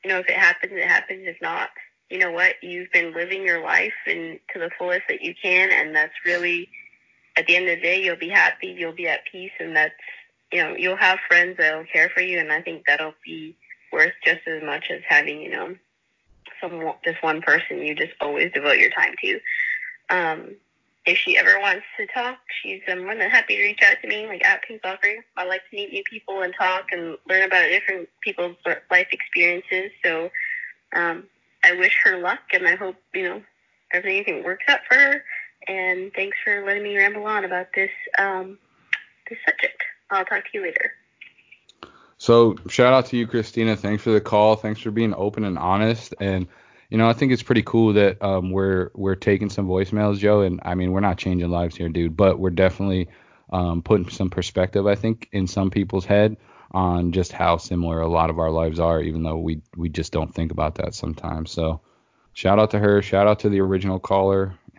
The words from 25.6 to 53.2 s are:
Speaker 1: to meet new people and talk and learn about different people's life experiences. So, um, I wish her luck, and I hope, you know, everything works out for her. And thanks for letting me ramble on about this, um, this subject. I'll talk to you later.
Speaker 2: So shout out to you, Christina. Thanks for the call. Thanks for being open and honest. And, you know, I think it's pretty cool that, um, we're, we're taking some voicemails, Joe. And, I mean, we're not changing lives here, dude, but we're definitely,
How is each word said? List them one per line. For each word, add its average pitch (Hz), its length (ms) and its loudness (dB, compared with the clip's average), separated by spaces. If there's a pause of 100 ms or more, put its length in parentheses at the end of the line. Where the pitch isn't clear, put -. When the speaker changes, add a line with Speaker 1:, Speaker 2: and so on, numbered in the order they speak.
Speaker 1:
to 214 60 -14
meet 202 160 -10
new 196 100 -8
people 196 400 -8
and 180 160 -4
talk 185 320 0
and 170 260 -8 (120)
learn 190 160 4
about 185 240 2
different 185 400 -2 (120)
people's 175 360 -6 (340)
life 180 220 4
experiences. 185 800 -2 (120)
So, 170 260 -2 (680)
um, 170 260 -2 (400)
I 175 120 6
wish 180 280 4
her 190 160 4
luck, 180 220 -2 (120)
and 185 140 2
I 170 80 4
hope, 190 220 -8 (180)
you 190 80 -2
know, 190 200 -6 (500)
everything 190 500 -2
works 180 240 -6
out 277 140 2 (100)
for 254 80 6
her. 277 240 4 (440)
And 185 480 -4
thanks 202 300 -4
for 202 200 -2
letting 202 180 -2
me 202 140 -4
ramble 208 300 2
on 214 180 -2
about 185 300 -4
this, 196 160 0 (280)
um, 190 400 -4 (720)
this 226 180 -12
subject. - 360 -2 (280)
I'll 196 140 0
talk 196 200 -4
to - 100 -14
you 202 80 -6
later. - 300 -2 (1300)
Speaker 2:
So 117 380 6 (120)
shout 123 240 6
out 131 140 6
to 127 100 -6
you, 117 100 0
Christina. 113 500 0
Thanks 104 260 -4
for 117 80 0
the 107 100 6
call. 107 360 4
Thanks 107 240 -6
for 113 100 -6
being 107 240 0
open 104 300 -4
and 95 140 -2
honest. 107 640 0
And, 95 280 0 (420)
you 110 80 2
know, 113 100 6
I 117 40 4
think 127 200 2
it's 117 120 0
pretty 117 180 4
cool 113 300 4
that, 101 300 4
um, 95 280 0
we're, 95 440 0
we're 98 200 -2
taking 98 360 2
some 98 180 -4
voicemails, 101 500 0
Joe. 104 240 6
And, 90 220 0
I 90 100 -4
mean, 92 180 0
we're 98 80 0
not 98 180 0
changing 90 320 -2
lives 87 260 -2
here, 85 120 -4
dude, 82 280 -2
but 95 220 4
we're 92 120 0
definitely, 92 580 0 (420)